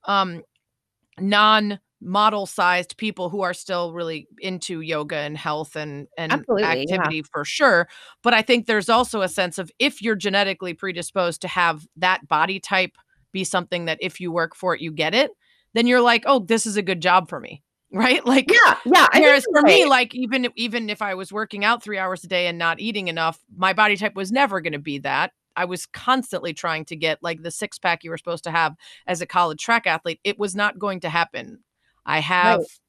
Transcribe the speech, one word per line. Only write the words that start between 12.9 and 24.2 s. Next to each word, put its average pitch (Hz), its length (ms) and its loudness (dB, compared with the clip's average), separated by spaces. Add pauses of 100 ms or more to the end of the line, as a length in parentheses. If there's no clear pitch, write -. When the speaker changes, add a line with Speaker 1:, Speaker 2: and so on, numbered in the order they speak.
Speaker 1:
be 190 120 -4
something 175 400 -4
that 160 160 -4
if 175 200 -8
you 175 120 -6
work 165 240 -4
for 180 180 -2
it, - 60 -8
you 160 100 -8
get 156 240 -2
it, 269 160 2 (440)
then 233 120 2
you're 247 140 4
like, 240 260 4
"Oh, 269 140 4
this 220 260 0
is 202 100 -4
a 208 60 0
good 175 180 -2
job 175 280 4
for 151 120 -10
me." - 280 -18
<laughs> - 40 -20 (200)
Right? 254 320 2
Like, 262 280 4
Speaker 2:
Yeah, 453 240 6 (100)
yeah, 320 240 8
I - 40 0
think 311 100 8
Speaker 1:
whereas 285 260 8
Speaker 2:
you're 302 120 6
Speaker 1:
for 294 40 6
me, 277 160 8
Speaker 2:
right. 294 80 4
Speaker 1:
like, 247 240 4
even, 247 400 -2
even 226 360 -4
if 208 120 -6
I 196 120 -4
was 185 180 -10
working 208 320 -6
out 226 180 2
three 208 160 -8
hours 185 240 -4
a 170 60 -18
day 180 180 0
and 170 100 -4
not 170 220 0
eating 202 300 -4
enough, 165 320 -2 (160)
my 185 160 2
body 208 240 2
type 208 180 -4
was 190 160 -6